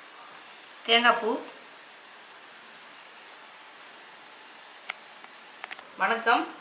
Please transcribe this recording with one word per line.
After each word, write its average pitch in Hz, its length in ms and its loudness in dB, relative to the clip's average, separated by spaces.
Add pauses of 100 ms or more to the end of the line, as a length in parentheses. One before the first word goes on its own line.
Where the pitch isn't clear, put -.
(840)
தேங்காய் 233 360 10
பூ. 214 80 4 (4000)
வணக்கம். 226 420 8 (180)